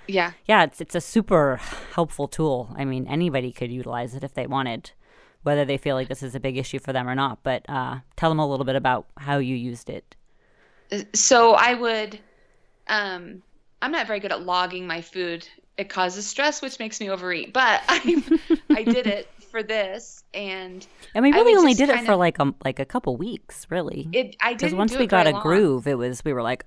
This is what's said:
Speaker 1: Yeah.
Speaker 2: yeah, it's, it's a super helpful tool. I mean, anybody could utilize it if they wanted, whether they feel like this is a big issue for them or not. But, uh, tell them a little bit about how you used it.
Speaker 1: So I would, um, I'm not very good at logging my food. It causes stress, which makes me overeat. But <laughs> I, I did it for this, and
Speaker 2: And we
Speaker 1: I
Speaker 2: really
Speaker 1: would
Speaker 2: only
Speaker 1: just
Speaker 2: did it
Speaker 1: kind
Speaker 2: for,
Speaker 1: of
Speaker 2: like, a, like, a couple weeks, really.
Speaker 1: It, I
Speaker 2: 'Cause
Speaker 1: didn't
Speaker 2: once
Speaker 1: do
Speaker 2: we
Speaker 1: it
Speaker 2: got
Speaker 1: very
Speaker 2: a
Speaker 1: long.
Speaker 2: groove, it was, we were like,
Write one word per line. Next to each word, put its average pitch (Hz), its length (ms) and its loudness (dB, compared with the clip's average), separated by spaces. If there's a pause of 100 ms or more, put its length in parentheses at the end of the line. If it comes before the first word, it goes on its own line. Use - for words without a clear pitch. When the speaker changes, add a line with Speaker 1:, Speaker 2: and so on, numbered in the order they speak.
Speaker 1:
Yeah. 175 240 0 (140)
Speaker 2:
yeah, 208 180 6
it's, - 160 -4
it's - 140 -8
a 175 60 -2
super 151 600 2 (340)
helpful 151 340 -2
tool. 131 480 -2
I 139 80 -4
mean, 131 220 -4
anybody 139 460 -2
could 123 180 -8
utilize 120 440 -8
it 135 100 -10
if 139 100 -10
they 127 120 -6
wanted, 127 440 -4 (540)
whether 147 200 2
they 135 140 0
feel 139 180 -2
like 131 120 -4
this 135 140 -8
is 131 120 -8
a 131 60 -8
big 131 160 -4
issue 131 240 -6
for 135 120 -8
them 123 160 -2
or 127 60 -2
not. 131 280 -2
But, 127 260 -4
uh, 127 300 -6 (180)
tell 165 140 2
them 156 100 0
a 151 80 0
little 135 180 -2
bit 131 100 0
about 127 300 0 (120)
how 143 200 -2
you 131 160 -2
used 120 360 -8
it. - 260 -14 (1000)
Speaker 1:
So 233 400 6
I 247 200 4
would, 220 440 -4 (720)
um, 185 540 -6 (400)
I'm 277 100 -4
not 285 140 -4
very 208 140 -4
good 196 120 -6
at 202 100 -4
logging 180 440 -4
my 165 160 -8
food. 170 440 -8 (300)
It 196 140 -8
causes 185 360 -4
stress, 294 360 -2
which 262 160 -10
makes 220 220 -10
me 202 100 -6
overeat. 180 420 -6
But 254 320 4
<laughs> - 40 -4
I, 339 340 2 (480)
I 214 120 4
did 233 240 2
it 202 220 -2 (220)
for 226 120 -4
this, 208 720 -6
and 190 520 -10 (300)
Speaker 2:
And 220 80 0
we 285 100 8
Speaker 1:
I 285 40 6
Speaker 2:
really 466 160 8
Speaker 1:
would 403 60 10
Speaker 2:
only 311 140 10
Speaker 1:
just 208 80 4
Speaker 2:
did 277 100 4
it - 60 4
Speaker 1:
kind 233 100 -4
Speaker 2:
for, 214 60 6
Speaker 1:
of 190 60 4
Speaker 2:
like, 170 200 2
a, 143 160 2 (100)
like, 135 140 -4
a 135 80 -2
couple 139 300 -4
weeks, - 520 -10
really. 156 440 -6
Speaker 1:
It, 254 280 -2
I 233 140 0
Speaker 2:
'Cause 220 60 -10
Speaker 1:
didn't 185 180 0
Speaker 2:
once 220 140 2
Speaker 1:
do 262 60 -2
Speaker 2:
we 254 60 4
Speaker 1:
it 202 40 0
Speaker 2:
got 185 160 6
Speaker 1:
very 156 60 4
Speaker 2:
a - 40 4
Speaker 1:
long. - 80 -6
Speaker 2:
groove, 156 440 4
it 139 120 0
was, 123 260 -4
we 151 80 -2
were 123 100 -2
like, 117 240 -4